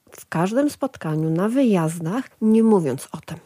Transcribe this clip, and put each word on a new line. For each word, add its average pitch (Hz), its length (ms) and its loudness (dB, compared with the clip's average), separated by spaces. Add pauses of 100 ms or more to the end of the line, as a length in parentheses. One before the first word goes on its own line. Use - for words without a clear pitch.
(120)
w - 180 -20
każdym 226 400 0
spotkaniu, 160 600 -4
na 180 200 0
wyjazdach, 185 760 0 (180)
nie 220 220 4
mówiąc 170 480 2
o 175 60 -12
tym. - 280 -14